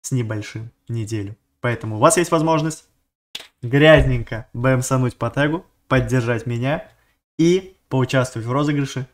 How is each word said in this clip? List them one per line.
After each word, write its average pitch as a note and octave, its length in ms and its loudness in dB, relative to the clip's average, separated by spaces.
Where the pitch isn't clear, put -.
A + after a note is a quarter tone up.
с - 120 -6
небольшим A2+ 560 -6
неделю. A2 480 -6
Поэтому A2+ 380 -6
у - 20 -6
вас E3 160 4
есть F3 160 0
возможность D#3+ 560 0
грязненько C3 920 4
бэмсануть B2+ 640 0
по A#2 120 -4
тегу, D3 360 -2
поддержать A#2+ 560 0
меня B2 420 -4
и F3 380 2
поучаствовать B2 580 -2
в B2 60 -4
розыгрыше C#3+ 600 -2